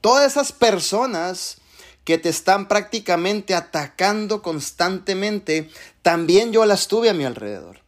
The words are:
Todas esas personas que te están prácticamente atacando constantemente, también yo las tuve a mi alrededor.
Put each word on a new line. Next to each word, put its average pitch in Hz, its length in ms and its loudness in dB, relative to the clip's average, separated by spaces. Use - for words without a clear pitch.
Todas 269 320 4
esas 285 180 -2
personas 190 1080 -2
que 165 160 0
te 165 100 -2
están 190 380 0
prácticamente 202 880 -2
atacando 202 880 -4
constantemente, 180 1300 -4
también 175 500 4
yo 220 120 6
las 202 240 2
tuve 226 220 2
a 202 40 0
mi 151 100 -2
alrededor. 104 640 -10